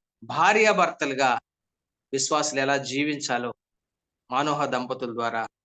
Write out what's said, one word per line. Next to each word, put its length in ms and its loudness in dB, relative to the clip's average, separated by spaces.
భార్యాభర్తలుగా 1160 2
విశ్వాసులు 460 0
ఎలా 180 2
జీవించాలో 760 -4
మానోహ 340 0
దంపతుల 480 -4
ద్వారా 340 -4